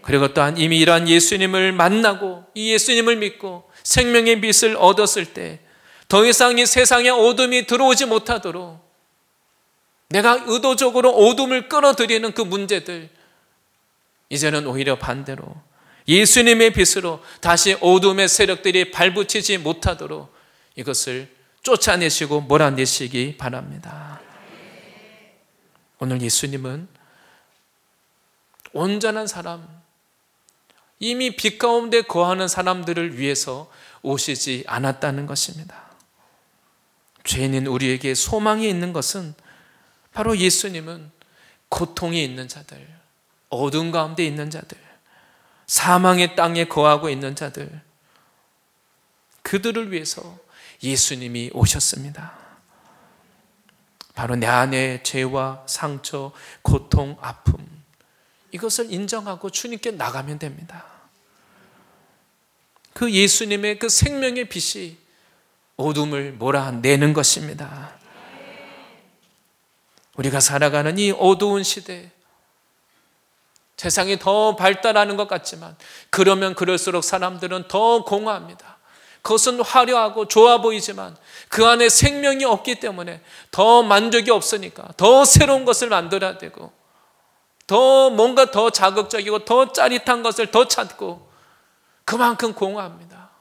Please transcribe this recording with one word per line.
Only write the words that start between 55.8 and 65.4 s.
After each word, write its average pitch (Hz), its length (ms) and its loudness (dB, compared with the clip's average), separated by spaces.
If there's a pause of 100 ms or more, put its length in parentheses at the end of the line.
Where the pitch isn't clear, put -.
고통, - 600 0
아픔, - 360 -4 (920)
이것을 220 400 -8
인정하고 202 580 -10
주님께 233 420 -10
나가면 143 480 -10
됩니다. 156 460 -16 (2000)
그 240 180 -4
예수님의 202 680 0
그 226 120 -6
생명의 254 600 -2
빛이 170 480 -10 (800)